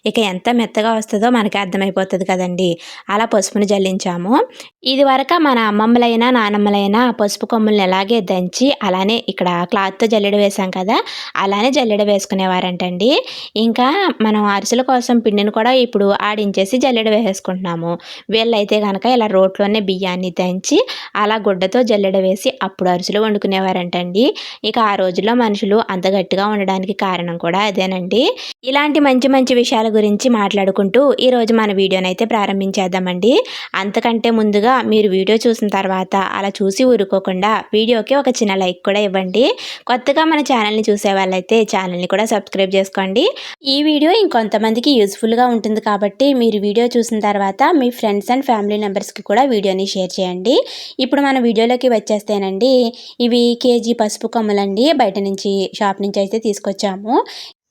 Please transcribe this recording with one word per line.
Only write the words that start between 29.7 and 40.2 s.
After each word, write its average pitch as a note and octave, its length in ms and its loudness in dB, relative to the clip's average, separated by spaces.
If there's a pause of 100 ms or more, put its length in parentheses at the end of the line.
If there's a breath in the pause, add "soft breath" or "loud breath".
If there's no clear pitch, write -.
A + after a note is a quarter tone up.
గురించి G#3 320 2
మాట్లాడుకుంటూ G3+ 920 2
ఈరోజు A#3+ 340 2
మన A3 200 2
వీడియోని F#3 380 0
అయితే F#3 140 -2
ప్రారంభించేద్దామండి. G3 1080 0 (420 loud breath)
అంతకంటే A3+ 540 -2 (100)
ముందుగా G#3+ 340 2 (180)
మీరు G#3+ 180 4
వీడియో F#3+ 280 2 (100)
చూసిన A3+ 200 0
తర్వాత F#3+ 480 -2
అలా G3 440 -2
చూసి G3 240 0
ఊరుకోకుండా G3 800 0 (100)
వీడియోకి A3 420 2
ఒక C4+ 140 0
చిన్న G#3+ 260 0
లైక్ F3+ 300 -2
కూడా G3+ 140 2
ఇవ్వండి. F#3+ 460 0 (420 loud breath)
కొత్తగా B3+ 380 2